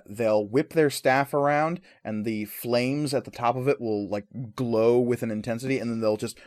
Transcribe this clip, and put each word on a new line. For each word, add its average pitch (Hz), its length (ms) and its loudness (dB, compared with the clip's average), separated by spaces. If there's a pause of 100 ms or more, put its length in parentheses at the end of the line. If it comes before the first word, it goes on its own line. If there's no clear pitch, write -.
they'll 107 380 2
whip 123 280 0
their 156 180 4
staff 135 420 0
around, 147 480 0 (240)
and 107 200 -4
the 107 220 -4
flames 127 680 -2
at 120 100 -2
the - 60 -14
top 120 240 0
of 131 140 -2
it 139 120 2
will, 104 280 -2
like, 104 180 -4 (300)
glow 117 420 4
with 120 240 0
an 113 80 -4
intensity, 117 480 -4
and 113 100 -4
then 113 120 -4
they'll 107 160 2
just 113 200 -8 (100)